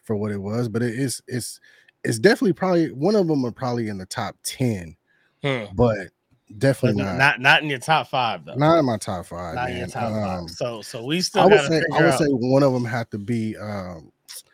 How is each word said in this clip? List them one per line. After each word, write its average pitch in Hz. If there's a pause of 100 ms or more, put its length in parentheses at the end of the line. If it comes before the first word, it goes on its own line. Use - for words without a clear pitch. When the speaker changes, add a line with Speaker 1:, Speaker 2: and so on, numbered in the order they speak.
Speaker 1:
for 110
what 104
it 101
was, 110
but 110
it 120
is, 131
it's, - (460)
it's 123
definitely 185
probably, 175
one 160
of 196
them 143
are 117
probably 120
in 101
the 92
top 101
ten, 95 (480)
Speaker 2:
Hmm. 131 (100)
Speaker 1:
but 107 (500)
definitely 110
Speaker 2:
But 98
Speaker 1:
not. 92
Speaker 2:
not, 135
not 143
in 151
your 135
top 151
five, 110
though. 80
Speaker 1:
Not 160
in 151
my 117
top 90
five, 87
Speaker 2:
Not 123
in 120
your 92
Speaker 1:
man. 90
Speaker 2:
top 113
five. 98
Speaker 1:
Um, 85
Speaker 2:
So, 110
so 113
we 151
still 185
Speaker 1:
I 165
would 190
Speaker 2:
gotta 143
Speaker 1:
say, 160
Speaker 2:
figure 147
Speaker 1:
I 151
would 139
Speaker 2:
out 131
Speaker 1:
say 156
one 131
of 135
them 123
have 117
to 113
be, 110
um, 95 (420)